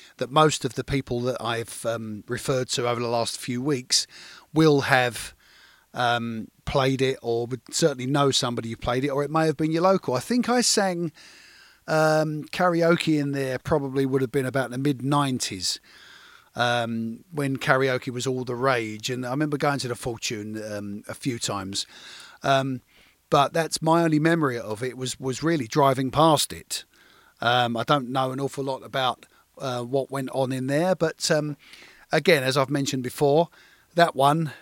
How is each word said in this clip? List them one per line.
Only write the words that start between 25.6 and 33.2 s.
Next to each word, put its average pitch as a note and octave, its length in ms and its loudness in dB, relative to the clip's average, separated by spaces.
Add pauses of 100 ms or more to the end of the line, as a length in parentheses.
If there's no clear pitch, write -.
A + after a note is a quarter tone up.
driving C3+ 440 2
past D3+ 420 4
it. - 320 -12 (560)
Um, A#2+ 360 2
I A2+ 60 -2
don't C3+ 280 0
know C3 200 0
an B2+ 100 -8
awful C#3 240 -6
lot C3 200 -8
about, B2 420 -2 (320)
uh, B2 240 -6
what B2+ 280 -2
went C3+ 200 -6
on C3 220 0
in C3 160 -4
there, E3 260 2
but, - 360 -2
um, D3+ 260 0 (560)
again, D#3 300 6
as C3 140 0
I've C3 140 2
mentioned C3+ 320 -2
before, C#3+ 460 2 (460)